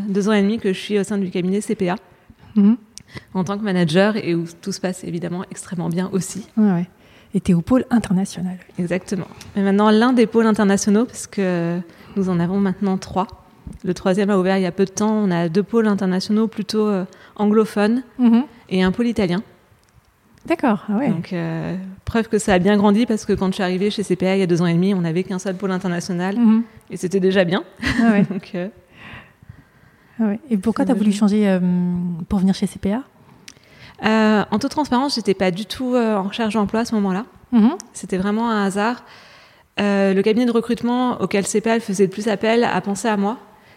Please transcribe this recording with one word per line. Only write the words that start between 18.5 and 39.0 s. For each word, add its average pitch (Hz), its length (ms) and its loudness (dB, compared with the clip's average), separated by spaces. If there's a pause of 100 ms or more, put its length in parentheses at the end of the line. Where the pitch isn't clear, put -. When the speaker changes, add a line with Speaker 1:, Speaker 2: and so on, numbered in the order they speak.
Speaker 1:
et 185 120 2
un 185 80 4
pôle 240 180 -2
italien. 196 340 0 (1040)
Speaker 2:
D'accord, 262 420 0
ah 208 80 -2
ouais. 277 120 0
Speaker 1:
Donc, 180 260 -4
euh, 165 420 -6 (300)
preuve 220 220 -2
que 214 100 0
ça 202 160 2
a 185 40 4
bien 202 200 4
grandi, 208 260 4
parce 214 220 -2
que 202 80 0
quand 185 140 0
je 190 60 -2
suis 214 80 -4
arrivée 185 280 -2
chez 208 120 -4
C 185 140 -2
P 185 120 -2
A 190 80 2
il 196 40 2
y - 20 2
a 185 40 2
deux 170 160 2
ans 180 40 2
et 170 60 2
demi, 185 220 2
on 180 80 0
n'avait 170 220 -2
qu'un 185 160 -8
seul 190 160 -6
pôle 190 160 -4
international 185 680 -4
Speaker 2:
Mhm. 226 240 4 (280)
Speaker 1:
et 190 60 -10
c'était 185 240 -2
déjà 190 240 2
bien. 180 200 -2 (360)
Speaker 2:
Ah 226 120 6
ouais. 202 100 4
Speaker 1:
<laughs> - 80 2
Donc, - 240 -8
euh, 180 140 -6 (1500)
Speaker 2:
Ah 220 100 2
ouais. 202 200 -2
Et 226 80 2
pourquoi 220 280 -2
Speaker 1:
c'est - 40 2
Speaker 2:
t'as 262 60 2
voulu 208 160 0
Speaker 1:
devenu 208 80 0
Speaker 2:
changer, 208 280 4
euh, 190 140 2 (680)
pour 208 80 0
venir 185 160 4
chez 202 120 -2
C - 120 -10
P 196 160 -2
A ? 262 80 -4 (1000)
Speaker 1:
Euh, 214 460 4
en 208 80 0
toute 269 120 -2
transparence, 269 440 0
j'étais 208 200 0
pas 190 160 0
du 185 140 -4
tout, 254 300 -4
euh, 226 220 2
en 190 80 -2
recherche 208 300 -4
d'emploi 220 260 0
à 233 40 -2
ce 233 100 -4
moment-là. 196 300 0 (280)
Speaker 2:
Mhm. 240 200 6 (220)
Speaker 1:
C'était 185 240 -6
vraiment 208 320 -2
un 214 160 0
hasard. 208 380 -2 (760)